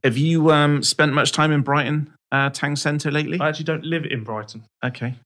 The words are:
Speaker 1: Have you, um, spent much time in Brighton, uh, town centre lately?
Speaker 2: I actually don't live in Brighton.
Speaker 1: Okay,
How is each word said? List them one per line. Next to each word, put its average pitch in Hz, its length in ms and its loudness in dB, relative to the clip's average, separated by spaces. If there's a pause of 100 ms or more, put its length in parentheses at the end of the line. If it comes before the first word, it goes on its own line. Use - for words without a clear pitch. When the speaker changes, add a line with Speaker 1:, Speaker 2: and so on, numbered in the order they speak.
Speaker 1:
Have 120 140 2
you, 160 320 4
um, 147 320 4
spent 151 300 2
much 135 200 2
time 156 200 2
in 147 80 4
Brighton, 143 500 0 (220)
uh, 139 160 2
town 143 280 -4
centre 147 340 -2
lately? 151 280 -2
Speaker 2:
I 151 120 0
actually 156 140 -6
don't 160 200 -4
live 160 220 -4
in 117 180 -6
Brighton. 107 400 -10 (180)
Speaker 1:
Okay, 123 320 -6 (120)